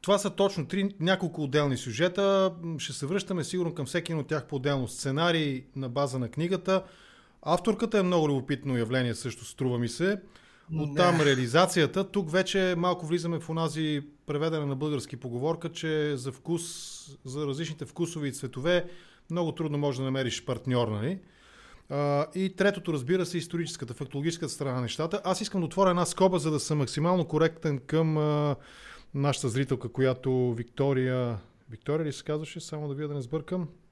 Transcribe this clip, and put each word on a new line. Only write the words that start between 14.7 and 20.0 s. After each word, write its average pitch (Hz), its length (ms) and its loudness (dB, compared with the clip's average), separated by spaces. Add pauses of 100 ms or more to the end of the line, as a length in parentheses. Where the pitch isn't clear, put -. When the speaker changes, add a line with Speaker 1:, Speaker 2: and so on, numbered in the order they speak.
Speaker 1:
български 135 420 -4
поговорка, 143 520 -4
че 151 480 -2
за 127 140 -6
вкус, 165 300 -4 (640)
за 143 220 -6
различните 143 380 -6
вкусове 160 420 -4
и 127 60 -4
цветове 170 520 0 (440)
много 165 220 0
трудно 151 260 -2
можеш 143 200 0
да 131 60 -2